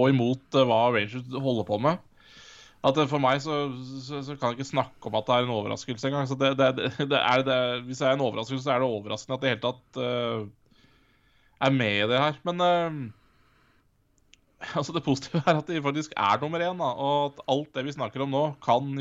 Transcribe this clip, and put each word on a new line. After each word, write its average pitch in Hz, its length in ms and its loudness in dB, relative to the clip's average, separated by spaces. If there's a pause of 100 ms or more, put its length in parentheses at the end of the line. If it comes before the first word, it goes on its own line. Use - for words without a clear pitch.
imot, 127 440 2
eh, 131 180 6
hva 113 220 4
Rangers 117 420 -2
holder 127 320 0
på 107 160 -2
med, 160 220 0 (800)
at, 139 180 4
eh, 139 80 2
for 143 140 0
meg 135 180 4
så, 147 220 -2 (420)
så, 143 160 -10
så 139 160 -10
kan 120 140 0
jeg 120 80 -8
ikke 135 160 -6
snakke - 340 -4
om 107 80 -6
at 107 80 -2
det 123 140 4
er 123 80 0
en 120 80 -2
overraskelse 110 560 -4
engang. 139 180 -2
Så 135 80 -4
det, 135 160 2
det, 131 220 4
det, 127 160 -2 (180)
det 139 140 2
er, 127 240 4
det, 127 120 2 (280)
hvis 131 160 -6
det 131 80 4
er 139 80 2
en 131 80 2
overraskelse, 113 400 -4
så 135 80 2
er 127 80 2
det 127 80 0
overraskende 107 480 -6
at - 20 -6
det 135 80 2
i 117 60 2
hele 113 80 -10
tatt, 127 400 -6
eh, 120 380 -2 (1200)
er 135 120 4
med 104 300 2
i 110 80 0
det 123 100 4
her. 151 240 0
Men, 175 160 -2
eh, 170 380 2 (1800)
altså, 147 160 -4
det 165 100 -2
positive 143 380 -2
er 160 160 4
at 151 120 -4
de 165 120 -2
faktisk 143 320 -2
er 104 280 2
nummer 165 200 -4
en, 180 160 -2
da, 147 160 -2
og 139 240 0 (140)
at - 160 -20
alt 143 260 0
det 135 140 -4
vi 143 100 -8
snakker 127 240 -6
om 139 120 -2
nå, 139 100 2 (180)
kan 135 400 2